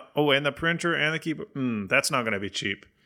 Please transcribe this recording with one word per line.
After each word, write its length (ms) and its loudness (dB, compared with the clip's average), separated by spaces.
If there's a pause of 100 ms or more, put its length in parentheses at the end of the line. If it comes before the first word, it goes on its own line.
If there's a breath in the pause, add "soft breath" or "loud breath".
(160)
oh, 160 4
and 140 4
the 80 2
printer 420 0
and 180 0
the 60 -4
keyboard. 360 -6
Mm, 340 -2
that's 200 2
not 140 0
gonna 160 -2
be 100 -4
cheap. 360 -6 (200)